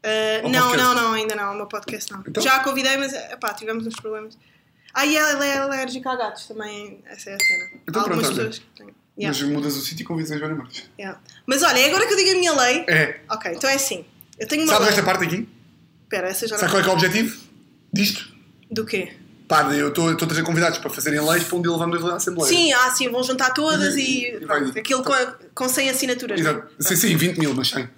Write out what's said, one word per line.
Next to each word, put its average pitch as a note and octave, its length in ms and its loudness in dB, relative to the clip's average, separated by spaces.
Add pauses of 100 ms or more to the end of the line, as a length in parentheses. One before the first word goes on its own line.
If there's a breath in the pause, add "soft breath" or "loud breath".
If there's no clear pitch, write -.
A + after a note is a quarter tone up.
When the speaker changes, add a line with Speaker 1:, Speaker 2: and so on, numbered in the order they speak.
Speaker 1:
Ah, A3 400 0
Speaker 2:
Ao A#3+ 60 -2
Speaker 1:
não, B3+ 200 4
Speaker 2:
podcast? B3 80 4
Speaker 1:
não, B3 180 6
não, A3+ 180 2
ainda G#3+ 220 -2
não, G3+ 180 -4
o - 40 -6
meu G#3 100 -8
podcast G#3 440 -10
não. G3 160 -12
Speaker 2:
Então? G#3 140 -4
Speaker 1:
Já C4 160 4
a C4 60 0
convidei, C4+ 340 0
mas, C4+ 160 -4
epá, A#3 400 -8
tivemos A3+ 320 -6
uns A3+ 100 -8
problemas. G#3+ 400 -12 (560 soft breath)
Ah, C#4 140 0
e D4+ 100 2
ela, D4+ 180 4
ela C#4 120 0
é C#4 140 0
alérgica C4 500 -4
a B3+ 60 -2
gatos A3 320 -6
também, G#3 580 -12
essa - 240 -18
é G3 60 -12
a G3+ 40 -14
cena. - 260 -2 (220)
Speaker 2:
Então G#3 140 -4
Speaker 1:
Algumas F3+ 240 -2
Speaker 2:
pronto, - 140 -2
olha. A2 100 -4
Speaker 1:
pessoas - 100 -12
que - 240 -20
têm. G2+ 120 -20 (240)
Yeah. C#3 200 -4
Speaker 2:
Mas C#3+ 120 -2
mudas C#3+ 240 -4
o C3+ 60 -8
sítio D#3+ 220 -10
e - 20 -12
convidas D#3+ 260 -6
a D3+ 60 -6
Joana D#3 180 -6
Marques. - 420 -14
Speaker 1:
Yeah. F#3+ 220 -14 (260 loud breath)
Mas C#4 180 -2
olha, C4 160 4
é C4+ 100 6
agora F#4+ 180 2
que G4 60 2
eu F#4+ 40 2
digo F#4+ 140 4
a - 40 4
minha F4 180 2
lei. C4 340 2
Speaker 2:
É. D#3 320 2 (100)
Speaker 1:
Ok, G#3+ 220 -4
então E3+ 180 -4
é C4+ 40 2
assim. G#3 320 -4 (340)
Eu A3 80 -8
tenho D4+ 160 0
uma D#4 100 4
Speaker 2:
Sabes G#3+ 160 6
Speaker 1:
lei. G3+ 80 4
Speaker 2:
esta F#3+ 80 2
parte F#3 200 2
aqui? F3+ 240 -4 (540)
Speaker 1:
Espera, F#3 260 -4
essa G3 180 -4
já A3 100 -4
Speaker 2:
Sabe F3+ 140 0
Speaker 1:
não - 0 -
Speaker 2:
qual F#3+ 100 4
é - 20 2
que F#3 60 2
é F#3+ 40 4
o - 20 4
objetivo F#3 460 2 (500)
disto? - 400 -2 (380)
Speaker 1:
Do A3 160 -4
quê? F#3+ 320 -6 (300)
Speaker 2:
Pá, D3+ 160 6 (100)
eu D3 160 2
estou E3 200 2
a D#3+ 60 2
trazer E3 280 0
convidados E3 340 2
para - 140 -6
fazerem D3 280 -2
leis E3 260 4
para F3 120 -2
um F3 60 0
dia E3+ 80 2
levarmos E3+ 340 0
à F3 100 0
Assembleia. F3 380 -2
Speaker 1:
Sim, E4+ 200 4
ah, B3+ 180 4
sim, B3 180 0
vão B3 140 0
juntar C4 280 0
todas D4 420 2
Speaker 2:
Uhum. C#4 60 0
Speaker 1:
e B3 360 -2
Speaker 2:
E D#4 100 -10
vai D4+ 160 0
Speaker 1:
pronto, C4 160 -2
aquilo B3+ 260 -2
com C#4 100 2
a, B3+ 120 2 (300)
com B3+ 140 -2
cem C4+ 200 0
assinaturas, B3 500 -2
Speaker 2:
Exato. D#3 200 2
Speaker 1:
né? - 100 -16 (100)
Speaker 2:
Sim, - 160 0
sim, E3+ 220 4
vinte D#3+ 220 0
mil, C#3+ 160 2
mas B2+ 140 0
cem. A#2+ 280 -4